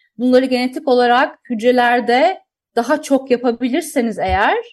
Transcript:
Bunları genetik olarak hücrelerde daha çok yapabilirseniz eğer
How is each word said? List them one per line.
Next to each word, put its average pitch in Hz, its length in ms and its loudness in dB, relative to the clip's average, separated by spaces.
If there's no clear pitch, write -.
Bunları 254 280 2
genetik 254 420 -4
olarak 247 480 2
hücrelerde 247 920 2
daha 269 260 -2
çok 269 300 -2
yapabilirseniz 240 880 -2
eğer 190 380 0